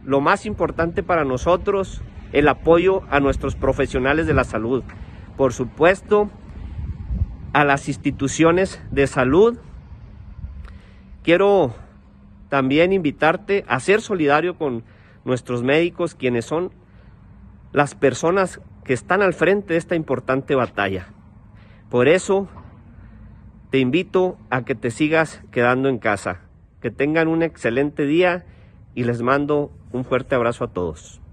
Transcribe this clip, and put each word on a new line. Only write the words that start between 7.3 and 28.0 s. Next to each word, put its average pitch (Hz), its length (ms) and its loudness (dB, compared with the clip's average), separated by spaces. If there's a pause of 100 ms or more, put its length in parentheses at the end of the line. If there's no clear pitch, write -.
a 147 100 4
las 139 240 0
instituciones 156 960 0 (100)
de 139 160 2
salud. 165 500 4 (1600)
Quiero 180 540 4 (760)
también 143 420 2
invitarte 180 760 0
a 123 120 -2
ser 208 220 2
solidario 165 560 0
con 123 260 -4 (420)
nuestros 123 380 -2
médicos, 165 520 0
quienes 120 300 -2
son 175 260 -4 (1000)
las 143 240 0
personas 170 640 0 (240)
que 135 100 0
están 180 280 0
al 185 120 2
frente 190 400 0
de 165 60 2
esta 175 160 -4
importante 135 600 -2
batalla. 101 520 -2 (840)
Por 123 180 4
eso, 190 400 2 (1200)
te 135 100 2
invito 180 580 0 (120)
a 123 160 -2
que 135 100 -2
te 117 160 -4
sigas 156 500 0 (100)
quedando 127 380 2
en 127 80 0
casa. 101 440 -4 (400)
Que 117 100 -4
tengan 156 360 0
un 165 160 0
excelente 147 640 -2